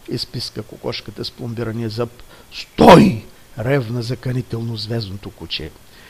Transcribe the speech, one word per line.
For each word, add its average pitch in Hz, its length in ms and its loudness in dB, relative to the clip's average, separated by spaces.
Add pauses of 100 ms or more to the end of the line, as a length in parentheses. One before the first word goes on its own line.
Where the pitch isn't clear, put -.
изписка - 520 -8
кокошката - 640 -10
с - 60 -10
пломбирания 117 580 -6
зъб. 117 220 -4 (420)
„Стой!“ 180 680 6 (360)
ревна 120 440 -2
заканително 117 760 -4
звездното 104 520 -6
куче. 78 400 -10 (400)